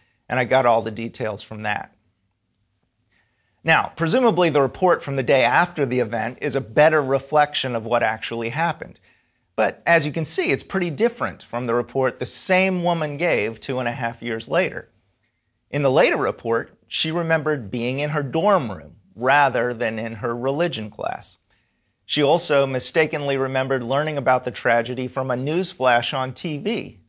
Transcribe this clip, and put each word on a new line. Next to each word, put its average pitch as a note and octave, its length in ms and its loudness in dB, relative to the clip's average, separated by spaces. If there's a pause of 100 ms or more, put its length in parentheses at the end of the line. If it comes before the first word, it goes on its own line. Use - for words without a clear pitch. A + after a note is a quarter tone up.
(280)
and B2 120 -2
I B2 40 2
got B2+ 220 2
all A#2 160 4
the A2 100 -6
details A2 500 -6
from G#2+ 220 -14
that. - 320 -6 (1700)
Now, D#3 320 4
presumably F3 540 2
the D3 120 4
report E3+ 420 2
from C#3 140 -6
the C3 60 0
day C3 200 4
after D3 420 2
the B2+ 140 0
event A2+ 420 -4
is B2+ 140 -2
a C3+ 60 -2
better D3 400 4
reflection C3+ 760 0
of A2+ 100 -6
what A#2 160 0
actually A2+ 480 -2
happened. D#3 500 -6 (560)
But - 300 -2
as E3 200 4
you D3+ 60 -4
can D#3+ 140 -4
see, D#4+ 240 -4
it's C3 140 0
pretty F3+ 260 -4
different C#3+ 540 -2
from B2 240 -6
the A#2 80 0
report A#2+ 440 -2
the B2 60 -6
same F#3 580 0
woman D#3+ 340 -2
gave A#2 420 -2
two B2+ 180 -6
and B2+ 100 -2
a A#2+ 40 -2
half A#2+ 320 -6
years A2+ 260 -6
later. E3 400 -2 (800)
In D3 140 -2
the C3+ 80 4
later F#3+ 260 4
report, A#2+ 580 -2 (120)
she - 240 -4
remembered D#3 580 -2
being B2+ 300 -4
in D3 100 -2
her D3 140 -2
dorm D#3+ 480 2
room D2+ 240 -14 (200)
rather B2 580 2
than A2+ 260 -4
in A2+ 140 -8
her A#2 220 -6
religion C3+ 540 -4
class. - 480 -10 (680)
She - 180 0
also C#3+ 420 4
mistakenly C#3+ 720 0
remembered C3 460 0
learning D3 340 -2
about B2+ 260 2
the B2 80 -4
tragedy A#2+ 560 0
from C3 240 -4
a B2 60 0
news D#3+ 340 -2
flash B2 420 2
on C3 200 -4
T D#3 240 -6
V, D3+ 520 -6